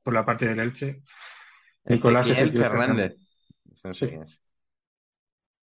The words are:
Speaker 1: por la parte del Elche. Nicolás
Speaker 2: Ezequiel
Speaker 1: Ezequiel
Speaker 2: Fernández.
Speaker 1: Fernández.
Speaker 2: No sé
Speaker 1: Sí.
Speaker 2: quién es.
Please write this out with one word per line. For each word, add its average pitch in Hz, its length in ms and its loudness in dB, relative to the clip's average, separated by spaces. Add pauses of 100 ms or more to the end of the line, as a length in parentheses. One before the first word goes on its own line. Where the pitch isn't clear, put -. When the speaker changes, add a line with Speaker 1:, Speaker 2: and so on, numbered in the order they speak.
Speaker 1:
por 120 100 -2
la 110 100 0
parte 117 220 -2
del 113 140 -2
Elche. 135 420 -6 (840)
Nicolás 123 420 4
Speaker 2:
Ezequiel 131 220 4
Speaker 1:
Ezequiel 117 200 2
Speaker 2:
Fernández. 113 420 0
Speaker 1:
Fernández. - 100 -20 (640)
Speaker 2:
No 92 80 -10
sé 127 140 -4
Speaker 1:
Sí. - 20 0
Speaker 2:
quién 80 140 -14
es. - 180 -20 (1300)